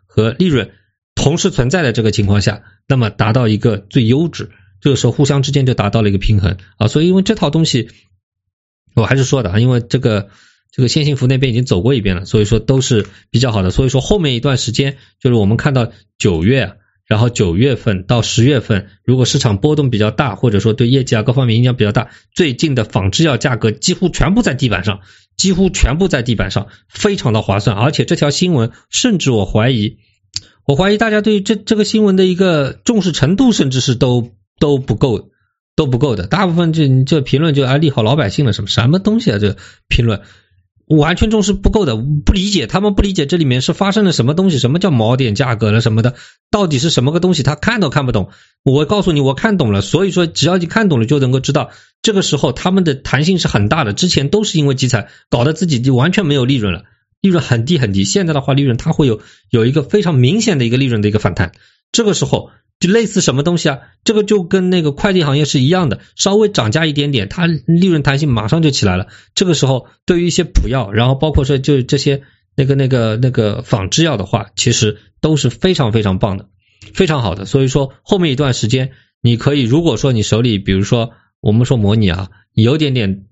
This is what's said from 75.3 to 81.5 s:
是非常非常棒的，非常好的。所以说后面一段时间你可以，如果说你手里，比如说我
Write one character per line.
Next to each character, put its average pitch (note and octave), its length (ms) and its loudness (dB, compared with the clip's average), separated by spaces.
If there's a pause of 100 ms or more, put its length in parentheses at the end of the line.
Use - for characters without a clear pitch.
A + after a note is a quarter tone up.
是 C3+ 140 0
非 F#3 240 0
常 A#2+ 180 0
非 A2+ 100 2
常 F#2+ 160 0
棒 G2 200 -2
的， - 100 -20 (460)
非 F#3+ 120 2
常 D3+ 160 -2
好 F#2 140 -4
的。 G2+ 80 -10
所 C3+ 180 0
以 C3+ 60 0
说 C3+ 240 -2 (100)
后 G#3 160 0
面 E3+ 140 0
一 B2 40 -4
段 C#3 160 0
时 - 140 -4
间 C3 260 -2 (280)
你 A#2+ 160 2
可 C#3 180 -2
以， C#3+ 80 0
如 B2+ 200 0
果 D3 140 0
说 C3+ 140 0
你 A2+ 120 0
手 A2 180 0
里， A#2 180 0
比 G2 140 -2
如 F#2+ 100 0
说 A#2 300 -2 (280)
我 G#2 120 -2